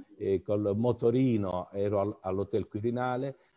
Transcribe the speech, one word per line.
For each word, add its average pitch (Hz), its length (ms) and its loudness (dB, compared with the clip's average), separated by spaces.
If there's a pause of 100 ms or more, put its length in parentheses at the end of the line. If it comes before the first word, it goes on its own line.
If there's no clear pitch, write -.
(180)
eh, 98 240 0
col 104 340 0
motorino, 117 960 2
ero 101 280 0
al, 104 200 -2
all'Hotel 95 460 -2
Quirinale, 123 680 -4 (200)